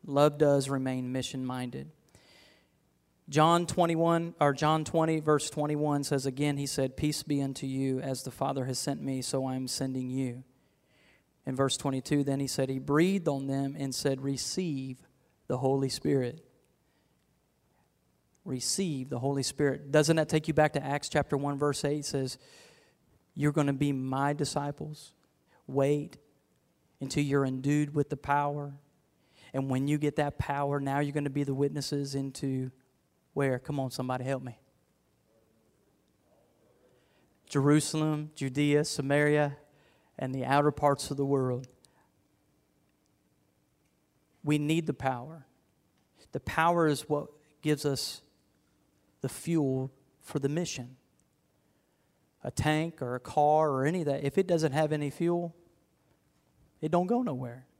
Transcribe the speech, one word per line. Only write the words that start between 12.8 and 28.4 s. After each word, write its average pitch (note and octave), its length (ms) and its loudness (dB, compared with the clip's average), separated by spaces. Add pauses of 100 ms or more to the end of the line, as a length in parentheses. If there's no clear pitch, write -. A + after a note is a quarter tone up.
on C3+ 180 -2
them C#3 320 -2
and C3+ 160 -4
said, C3+ 260 0
"Receive C3+ 760 -4 (500)
the C3 100 0
Holy C3+ 320 2
Spirit." C3+ 560 -2 (2000)
Receive C#3+ 680 -4
the C3 100 -4
Holy C#3 240 0
Spirit. C#3+ 460 0
Doesn't D#3 280 6
that D#3 100 2
take D#3+ 220 0
you D#3 40 0
back D3+ 200 4
to C#3+ 100 -2
Acts C#3+ 240 -4
chapter C#3+ 300 0
one, C#3+ 200 -2
verse C#3+ 280 0
eight? D3 140 0
It C#3+ 60 -8
says, C3 320 -4 (1000)
"You're D3 180 0
gonna C#3+ 180 2
be C#3 220 0
my C3 400 0
disciples. D3 800 -6 (520)
Wait C#3+ 520 2 (840)
until C3+ 240 -2
you're C#3 220 2
endued C#3+ 500 0
with C#3+ 140 0
the C#3+ 80 -6
power. C#3+ 560 -2 (800)